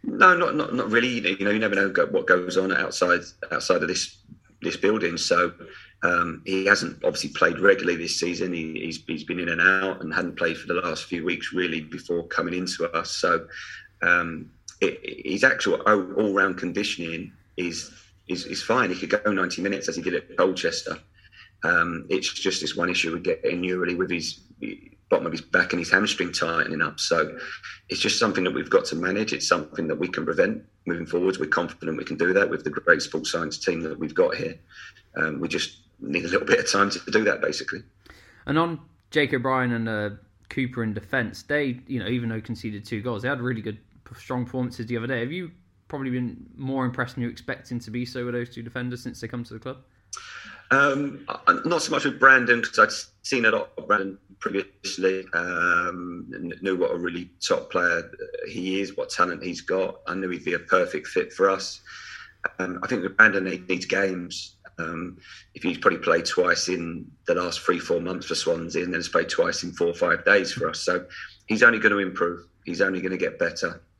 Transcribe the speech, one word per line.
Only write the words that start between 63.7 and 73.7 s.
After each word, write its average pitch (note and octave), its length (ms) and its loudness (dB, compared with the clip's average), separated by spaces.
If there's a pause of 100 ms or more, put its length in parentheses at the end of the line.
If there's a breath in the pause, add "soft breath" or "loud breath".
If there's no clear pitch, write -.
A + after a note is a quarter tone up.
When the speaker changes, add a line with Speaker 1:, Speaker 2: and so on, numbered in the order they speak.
Speaker 1:
games. F#2 680 -2 (240)
Um, E2+ 400 -6 (360 loud breath)
if - 100 -12
he's F2+ 120 0
probably F2 220 4
played E2+ 260 4
twice F2 440 2
in E2+ 420 -4 (160)
the - 80 2
last F2+ 260 -2
three, F2 200 2
four E2+ 200 0
months F2+ 260 -4
for D#2+ 100 -2
Swansea, E2+ 480 0
and F2+ 100 -2
then E2 60 0
he's E2 80 -6
played E2+ 200 2
twice E2+ 360 2
in F2 80 -8
four E2+ 160 2
or E2+ 60 0
five E2 300 2
days G2 280 6
for - 180 -2
us. - 100 -8
So F2+ 240 0 (440 loud breath)
he's A2 160 4
only A2+ 160 8
gonna G2+ 180 6
improve. F2+ 480 -2 (180)
He's F2 160 -6
only F#2+ 200 2
gonna F#2 160 -4
get - 240 -4
better. E2+ 420 -4 (180)